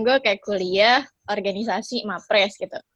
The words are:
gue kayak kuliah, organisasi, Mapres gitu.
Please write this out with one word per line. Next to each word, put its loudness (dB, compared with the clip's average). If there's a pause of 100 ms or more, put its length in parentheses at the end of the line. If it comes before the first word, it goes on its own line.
gue 4
kayak 0
kuliah, 2 (240)
organisasi, -4
Mapres -2
gitu. -10 (180)